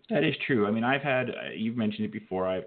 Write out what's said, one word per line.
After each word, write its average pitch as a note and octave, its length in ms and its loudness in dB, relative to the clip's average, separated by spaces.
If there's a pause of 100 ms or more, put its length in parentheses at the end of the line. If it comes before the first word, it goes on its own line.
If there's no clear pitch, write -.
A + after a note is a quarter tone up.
(100)
That D#3 120 4
is D#3 120 2 (120)
true. A2 200 4
I G#2 40 2
mean, A2+ 140 0
I've C3+ 160 2
had, B2+ 300 0
uh, - 20 -6 (240)
you've A2+ 200 -4
mentioned G#2+ 280 -2
it G#2 80 -6
before, F#2 340 -4
I've, F#2 200 -2